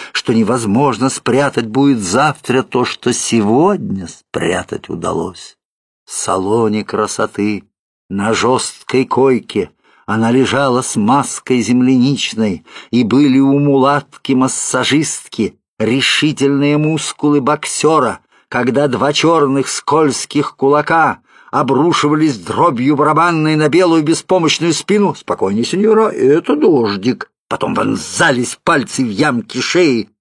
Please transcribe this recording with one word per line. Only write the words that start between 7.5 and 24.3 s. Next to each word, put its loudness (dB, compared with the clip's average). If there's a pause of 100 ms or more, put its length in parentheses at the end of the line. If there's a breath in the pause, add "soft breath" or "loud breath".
на -2
жёсткой -2
койке, 0 (340 soft breath)
она 0
лежала 2
с -6
маской 0
земляничной, 0 (240 loud breath)
и 2
были 4
у 2
мулатки-массажистки -2 (220)
решительные 0
мускулы 0
боксёра, 0 (300 soft breath)
когда 0
два 0
чёрных 2
скользких -2
кулака 0 (300 soft breath)
обрушивались 0
дробью 0
барабанной 0
на 2
белую 2
беспомощную 0